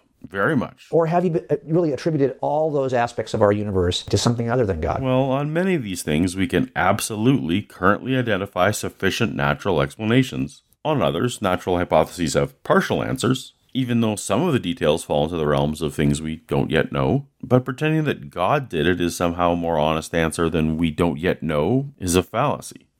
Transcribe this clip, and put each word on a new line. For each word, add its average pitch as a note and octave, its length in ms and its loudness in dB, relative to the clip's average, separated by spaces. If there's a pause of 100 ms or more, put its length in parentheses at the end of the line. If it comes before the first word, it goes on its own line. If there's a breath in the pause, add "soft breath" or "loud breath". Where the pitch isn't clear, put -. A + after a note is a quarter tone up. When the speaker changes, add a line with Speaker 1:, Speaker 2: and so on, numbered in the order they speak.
(220)
Speaker 1:
Very G#2 340 0
much. - 360 -4
Speaker 2:
Or E3 160 2
have F3 180 2
you F3+ 60 0
be-, - 180 -4
uh, D3 160 0
really D#3+ 260 0
attributed C#3 480 0
all D3+ 320 0
those C3+ 220 -2
aspects A#2+ 400 -2
of G#2+ 80 2
our G#2 100 6
universe G2 520 0
to - 140 0
something A#2 320 0
other A#2+ 160 2
than F2+ 140 -2
God? D#2+ 220 -2
Speaker 1:
Well, C3 220 2
on C#3 280 -2
many F3+ 240 0
of C#3 80 -2
these F#2 200 -6
things, E2+ 340 0
we F#2+ 100 0
can E2+ 260 0
absolutely G#2 880 0
currently G2+ 540 0
identify G2 560 0
sufficient G2 640 -2
natural D2 460 0
explanations. A2 800 -2 (220)
On D3 160 0
others, F2+ 400 0
natural F2+ 360 0
hypotheses E2 580 2
have C#2+ 280 -2
partial C3+ 400 2
answers, C3 500 -2 (200)
even A#2+ 260 -2
though A2 160 0
some G2+ 320 -2
of D#3+ 60 0
the A#2 60 2
details E2+ 440 0
fall D2+ 220 0
into E2+ 100 -4
the D#2 100 0
realms D2 360 0
of D2+ 120 -2
things D2 280 0
we D#2+ 160 -6
don't - 340 -2
yet - 220 0
know. C#2+ 340 0 (160)
But B2+ 220 2
pretending D#3 400 -2
that E2 240 -4
God A2 400 -2
did D#2 180 0
it F2+ 140 2
is F2 140 -2
somehow F2 360 0
a F2 60 0
more E2+ 200 0
honest D#2+ 380 0
answer E2 340 0
than D#2+ 280 0
"we E2 120 0
don't D#2 300 0
yet F2 240 -2
know" F2+ 560 0
is F2 160 0
a F#2 80 4
fallacy, - 640 -6 (120)